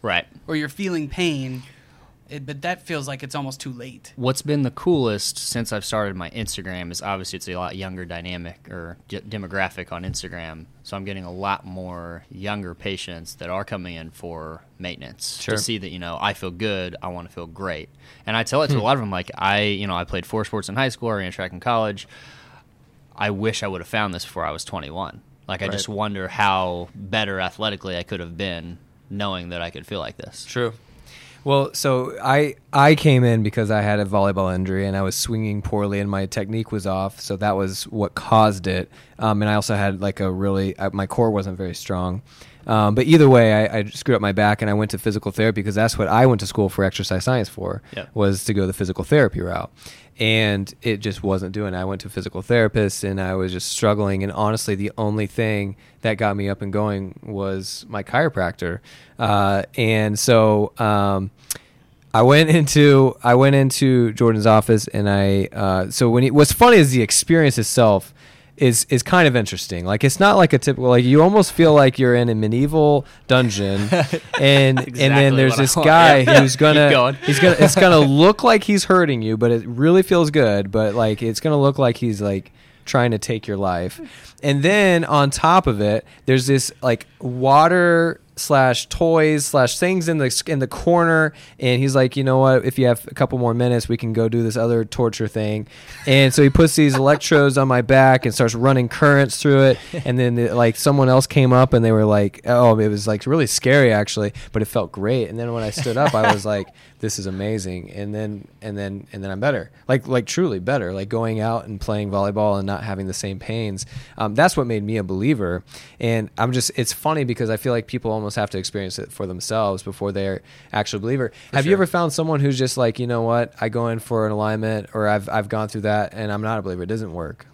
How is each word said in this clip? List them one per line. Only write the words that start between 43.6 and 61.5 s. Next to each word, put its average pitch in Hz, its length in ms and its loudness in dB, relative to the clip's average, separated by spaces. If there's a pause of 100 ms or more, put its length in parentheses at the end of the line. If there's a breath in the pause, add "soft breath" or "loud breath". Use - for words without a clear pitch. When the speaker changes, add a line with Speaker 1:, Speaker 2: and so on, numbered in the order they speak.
Speaker 3:
I, 110 120 -4
I 104 60 -4
screwed 117 300 -2
up 101 60 0
my 101 120 -2
back 104 280 0
and 107 80 -2
I 101 60 0
went 107 160 -2
to 98 80 -8
physical 107 320 -4
therapy 107 320 0
'cause 101 100 -4
that's 110 240 0
what 104 100 -2
I 117 200 4
went 117 140 2
to 101 60 -6
school 101 220 -2
for - 140 -2
exercise 95 400 -4
science 127 260 -2
for, 92 320 -10 (160 loud breath)
Speaker 1:
Yep. 92 160 -14
Speaker 3:
was 98 320 0
to 107 80 -2
go 98 140 0
the 95 60 -4
physical 92 300 -6
therapy 135 380 2
route. 87 300 -8 (480 loud breath)
And 107 520 0 (120)
it 110 140 -2
just 104 260 -8
wasn't 95 300 -4
doing 104 200 -6
it. 90 40 -6
I 92 80 -6
went 98 160 -8
to - 60 -16
a - 40 -14
physical 92 320 -10
therapist 110 600 0
and 95 160 -4
I 92 140 -4
was 92 180 -4
just 90 200 -8
struggling. 104 500 0
And 98 100 -4
honestly, 107 440 -4
the 101 200 -6
only 107 300 -4
thing 104 500 -4 (260 soft breath)
that 110 140 -2
got 104 200 -2
me 101 120 -4
up 98 140 -6
and 98 100 -8
going 101 520 -6
was 98 680 -8
my 101 140 -10
chiropractor. 95 760 -4 (380 soft breath)
Uh, 101 460 0 (120)
and 107 440 0
so, 110 580 4
um, 101 540 0 (840 loud breath)